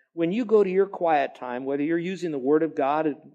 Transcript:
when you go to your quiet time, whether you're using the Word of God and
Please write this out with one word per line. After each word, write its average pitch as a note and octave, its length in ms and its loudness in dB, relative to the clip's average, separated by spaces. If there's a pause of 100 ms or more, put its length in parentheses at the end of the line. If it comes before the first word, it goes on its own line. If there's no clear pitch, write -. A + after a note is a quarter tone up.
(120)
when E3+ 200 -2
you A#3+ 120 -2
go G#3 200 4
to F#3 60 -2
your F#3+ 160 2
quiet D#3+ 500 0
time, B2 280 -8
whether C#3+ 200 -2
you're E3 120 0
using F3 360 -6
the D3 60 -4
Word D3 260 2
of D3 100 -4
God D3+ 320 0
and C#3+ 100 -2 (180)